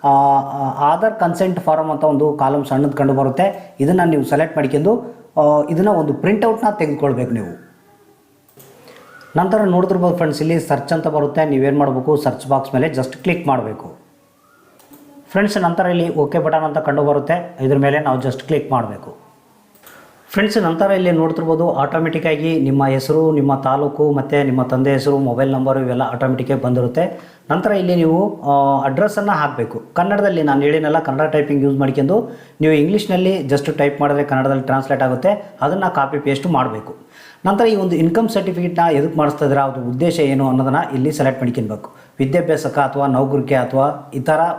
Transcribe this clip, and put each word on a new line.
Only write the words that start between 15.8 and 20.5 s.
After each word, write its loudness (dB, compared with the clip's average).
ಇಲ್ಲಿ 0
ಓಕೆ 0
ಬಟನ್ 0
ಅಂತ -2
ಕಂಡು 0
ಬರುತ್ತೆ. -2
ಇದ್ರ 2
ಮೇಲೆ 2
ನಾವು 0
just -6
ಕ್ಲಿಕ್ -2
ಮಾಡ್ಬೇಕು. -6
ಫ್ರೆಂಡ್ಸ್, 0